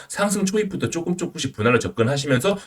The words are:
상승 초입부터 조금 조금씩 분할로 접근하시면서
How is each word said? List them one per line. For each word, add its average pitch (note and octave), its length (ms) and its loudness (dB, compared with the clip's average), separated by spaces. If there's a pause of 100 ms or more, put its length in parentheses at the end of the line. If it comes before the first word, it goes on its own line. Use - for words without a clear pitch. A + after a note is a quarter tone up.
상승 G3+ 360 0
초입부터 G3 460 0
조금 F3 260 -2
조금씩 - 360 -4
분할로 A#2 260 4
접근하시면서 C#3 880 0